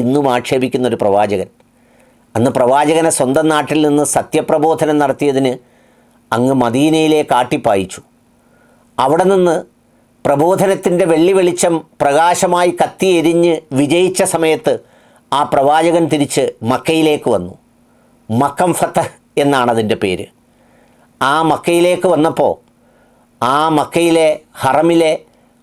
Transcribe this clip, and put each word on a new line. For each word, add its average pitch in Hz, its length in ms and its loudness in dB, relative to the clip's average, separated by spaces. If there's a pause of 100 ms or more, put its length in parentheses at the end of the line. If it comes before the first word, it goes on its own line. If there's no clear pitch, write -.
ഇന്നും 139 320 0
ആക്ഷേപിക്കുന്നൊരു 123 680 -2
പ്രവാചകൻ. 101 460 0 (880)
അന്ന് 120 220 0
പ്രവാചകനെ 151 640 2
സ്വന്തം 143 340 0
നാട്ടിൽ 151 340 -2
നിന്ന് 147 180 2 (100)
സത്യപ്രബോധനം 156 880 0
നടത്തിയതിന് 135 500 0 (840)
അങ്ങ് 131 260 0
മദീനയിലെ 156 580 2 (120)
കാട്ടിപ്പായിച്ചു. 120 720 -2 (960)
അവിടെ 151 340 0
നിന്ന് 180 240 2 (680)
പ്രബോധനത്തിൻ്റെ 180 880 0
വെള്ളി 165 260 2
വെളിച്ചം 175 360 0 (280)
പ്രകാശമായി 175 680 0 (120)
കത്തിയെരിഞ്ഞ് 170 720 0 (260)
വിജയിച്ച 180 420 0 (120)
സമയത്ത് 156 400 0 (580)
ആ 139 80 0 (120)
പ്രവാചകൻ 160 600 2
തിരിച്ച് 143 320 -2 (260)
മക്കയിലേക്ക് 156 640 -2
വന്നു. 90 200 -6 (760)
മക്കം 143 420 0 (100)
ഫത്തഹ് 170 340 -4 (280)
എന്നാണ് 131 320 2
അതിൻ്റെ 110 280 0
പേര്. 92 240 -4 (960)
ആ 135 140 0 (160)
മക്കയിലേക്ക് 175 640 0
വന്നപ്പോൾ 147 380 2 (880)
ആ 131 180 0 (200)
മക്കയിലെ 165 500 2 (340)
ഹറമിലെ 160 500 2 (500)